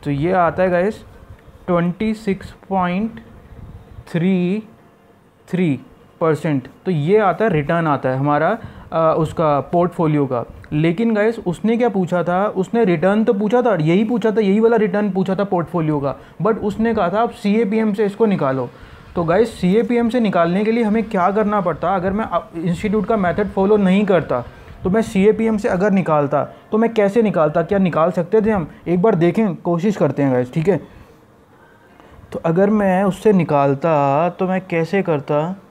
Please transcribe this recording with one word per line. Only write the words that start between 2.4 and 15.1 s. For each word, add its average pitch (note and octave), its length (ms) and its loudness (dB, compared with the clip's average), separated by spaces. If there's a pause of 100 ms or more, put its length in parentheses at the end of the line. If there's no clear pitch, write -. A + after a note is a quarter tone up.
point F#3+ 500 -2 (880)
three F3+ 560 0 (880)
three E3 300 0 (420)
percent। D3+ 460 -2 (180)
तो F#3 60 -2
ये E3 260 2
आता G3+ 280 2
है, A3 60 0
return D#3+ 360 0
आता C3+ 220 0
है C3 80 -2
हमारा, D3 400 0 (360)
अ, D#3+ 240 2
उसका D3+ 420 0
portfolio D#3+ 680 0
का। B2 200 -4 (280)
लेकिन E3+ 400 0
guys A3 260 0
उसने G#3 380 -2
क्या A#3+ 120 2
पूछा F3+ 340 -2
था, F3+ 240 0
उसने F#3+ 380 0
return F#3 380 2
तो A#3+ 100 2
पूछा G#3+ 280 0
था, A3+ 140 2
यही E3+ 280 2
पूछा A3 280 0
था, A3 100 0
यही G3+ 180 2
वाला A3+ 180 4
return G#3 340 0